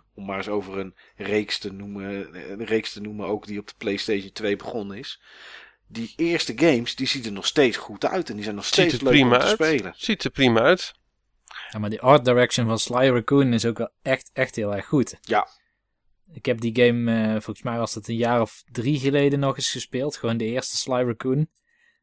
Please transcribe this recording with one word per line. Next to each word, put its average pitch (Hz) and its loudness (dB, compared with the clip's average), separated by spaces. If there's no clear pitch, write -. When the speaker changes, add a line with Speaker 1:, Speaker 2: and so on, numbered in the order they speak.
Speaker 1:
om 101 -16
maar 98 -6
eens 98 -8
over 98 -4
een 95 -8
reeks 104 -2
te 98 -10
noemen, 98 -10
een 104 -10
reeks 110 -2
te 104 -14
noemen 104 -10
ook 104 -6
die 104 -8
op - -10
de - -20
PlayStation 101 -4
twee 101 -2
begonnen 101 -8
is. - -16
Die 113 -10
eerste 165 0
games, 127 4
die 131 -4
zien 127 -4
er 110 -8
nog 98 -8
steeds 131 4
goed - -8
uit 180 -4
en 110 -8
die 104 -8
zijn 104 -6
nog 98 -8
Speaker 2:
Ziet - -2
Speaker 1:
steeds 175 4
Speaker 2:
er 123 -4
Speaker 1:
leuk 135 4
om 147 6
Speaker 2:
prima 123 6
Speaker 1:
te 135 2
Speaker 2:
uit. 208 4
Speaker 1:
spelen. 156 0
Speaker 2:
Ziet - -4
er 127 -4
prima 117 4
uit. 165 2
Speaker 3:
Ja, 110 -8
maar 104 -4
die 107 -6
art 131 6
direction 123 4
van 110 0
Sly 123 2
Raccoon 127 4
is 113 2
ook 117 -2
wel 113 -4
echt, - -2
echt 131 -4
heel 101 -2
erg 98 -6
goed. 135 2
Speaker 1:
Ja. 104 0
Speaker 3:
Ik - -16
heb 120 0
die 117 2
game, 117 2
eh, 110 2
volgens 110 -6
mij 117 -4
was 113 -4
dat 107 -10
een 120 -4
jaar 117 2
of - -2
drie 135 0
geleden 139 2
nog 135 0
eens - -4
gespeeld. 131 -6
Gewoon 117 -2
de 113 -2
eerste 120 -4
Sly 127 -2
Raccoon. 131 0